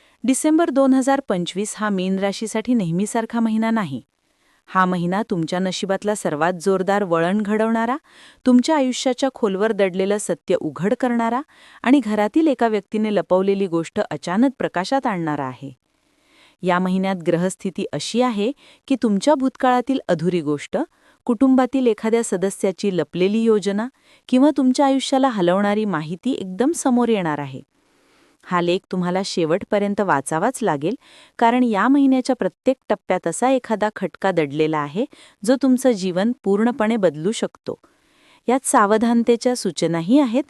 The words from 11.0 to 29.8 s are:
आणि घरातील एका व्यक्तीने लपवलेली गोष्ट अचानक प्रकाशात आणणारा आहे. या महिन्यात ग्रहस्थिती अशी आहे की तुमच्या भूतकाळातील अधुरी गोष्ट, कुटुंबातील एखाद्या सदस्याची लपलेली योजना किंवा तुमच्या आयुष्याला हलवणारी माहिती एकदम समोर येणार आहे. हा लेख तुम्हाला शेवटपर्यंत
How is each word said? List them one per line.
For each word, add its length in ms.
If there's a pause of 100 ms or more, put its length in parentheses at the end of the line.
आणि 160
घरातील 480
एका 200
व्यक्तीने 480
लपवलेली 520
गोष्ट 320
अचानक 580
प्रकाशात 500
आणणारा 380
आहे. 280 (880)
या 180
महिन्यात 360 (120)
ग्रहस्थिती 680
अशी 280
आहे 300 (360)
की 160
तुमच्या 320
भूतकाळातील 720
अधुरी 340
गोष्ट, 360 (480)
कुटुंबातील 640
एखाद्या 360
सदस्याची 760
लपलेली 460
योजना 440 (420)
किंवा 280
तुमच्या 280
आयुष्याला 440
हलवणारी 560
माहिती 460
एकदम 400
समोर 380
येणार 300
आहे. 220 (840)
हा 140
लेख 180 (120)
तुम्हाला 340
शेवटपर्यंत 760